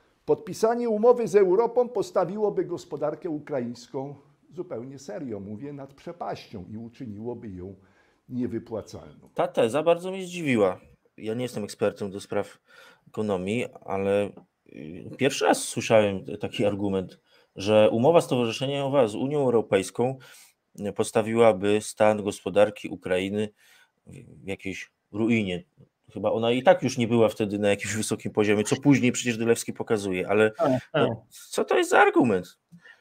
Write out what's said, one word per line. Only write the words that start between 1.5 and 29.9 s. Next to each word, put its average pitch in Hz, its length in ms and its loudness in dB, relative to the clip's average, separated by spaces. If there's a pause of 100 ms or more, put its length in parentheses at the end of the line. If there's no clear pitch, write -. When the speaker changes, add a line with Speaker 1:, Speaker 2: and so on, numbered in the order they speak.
Speaker 1:
postawiłoby 202 760 -2
gospodarkę 151 680 -6
ukraińską, 139 840 -8 (400)
zupełnie 135 440 -12
serio 135 420 -10
mówię, 107 320 -12
nad 139 220 -16
przepaścią 170 760 -12
i 107 40 -12
uczyniłoby 117 760 -12
ją 92 240 -14 (540)
niewypłacalną. 110 1040 -10
Speaker 2:
Ta 175 140 0
teza 131 340 0
bardzo 170 280 2
mnie 190 160 -8
zdziwiła. 127 540 0 (360)
Ja 110 180 -8
nie 123 80 -6
jestem 120 220 -6
ekspertem 101 460 -4
do 98 100 -12
spraw - 380 -6 (500)
ekonomii, 104 560 -2 (200)
ale, 98 460 -2 (420)
y, 78 460 -16
pierwszy - 260 0
raz - 200 2
słyszałem 104 600 2
t-, - 140 -10
taki 107 260 -4
argument, 98 560 -2 (360)
że 107 340 6
umowa 143 300 4
stowarzyszeniowa 131 880 0
z 104 60 -6
Unią 139 240 -2
Europejską, 117 800 0 (640)
y, 101 120 -6
postawiłaby 107 880 2
stan 107 420 2
gospodarki 101 680 0
Ukrainy 98 600 -4 (580)
w, 90 380 -20
w - 40 -14
jakiejś 95 420 -10 (220)
ruinie. 107 500 0 (500)
Chyba 104 200 -2
ona 113 200 0
i 127 100 -2
tak 180 200 6
już 123 160 -2
nie 117 100 2
była 113 200 6
wtedy 104 300 -2
na 104 100 2
jakimś 101 280 0
wysokim 107 360 -4
poziomie, 104 320 4
co 135 120 0
później 123 360 4
przecież 117 260 -4
Dylewski 117 340 0
pokazuje, 98 560 -2